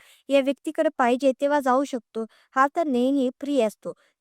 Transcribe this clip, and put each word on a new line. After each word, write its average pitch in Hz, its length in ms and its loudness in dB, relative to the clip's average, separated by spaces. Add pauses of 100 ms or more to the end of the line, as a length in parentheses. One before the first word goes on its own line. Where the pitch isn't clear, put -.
(300)
या 277 120 4
व्यक्तीकडे 302 560 -2
पाहिजे 254 340 2 (100)
तेव्हा 285 180 0
जाऊ 262 240 2
शकतो. 226 420 -8 (300)
हा 269 200 4
तर 339 120 -2
नेहमी 262 420 0 (120)
फ्री 277 200 0
असतो. 202 320 -4 (280)